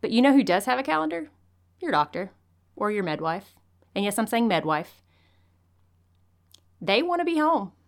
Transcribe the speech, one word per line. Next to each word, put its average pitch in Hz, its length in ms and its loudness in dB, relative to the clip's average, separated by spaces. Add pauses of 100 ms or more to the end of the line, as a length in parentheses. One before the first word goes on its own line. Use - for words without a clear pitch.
But 220 100 -4
you 226 100 4
know 277 120 6
who 269 100 6
does 196 220 2
have 254 140 0
a 269 40 -4
calendar? 311 460 -4 (500)
Your 339 120 -6
doctor 170 400 -2 (440)
or 208 160 -2
your 208 120 -2
midwife. 160 500 -6 (400)
And 196 120 -2
yes, 202 120 -2
I'm 220 100 -2
saying 233 200 0
midwife. 156 540 -2 (1800)
They 202 200 0
want 349 200 -2
to 349 40 0
be 339 120 -2
home. 302 340 0 (160)